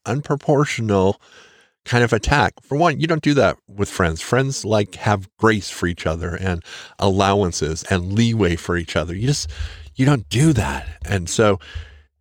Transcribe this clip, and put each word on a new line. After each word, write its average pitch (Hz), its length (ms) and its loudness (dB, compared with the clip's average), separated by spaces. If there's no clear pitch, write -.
unproportional 123 1080 0
kind 120 160 2
of 117 80 0
attack. 113 400 2
For - 140 -6
one, 151 240 2
you 156 60 0
don't 160 160 -2
do 147 120 2
that 101 220 4
with 101 220 -4
friends. 82 320 0
Friends, 135 440 -2
like, 104 320 0
have 101 320 -2
grace 110 320 2
for - 160 -4
each 87 200 -6
other 85 280 -4
and 90 280 -4
allowances 95 840 2
and 92 280 -2
leeway 107 440 2
for 87 200 -2
each 85 180 -4
other. 82 200 -2
You 110 140 -2
just, 147 200 -2
you 131 80 2
don't 135 240 2
do 151 240 4
that. 90 340 -2
And 90 240 -2
so 107 280 4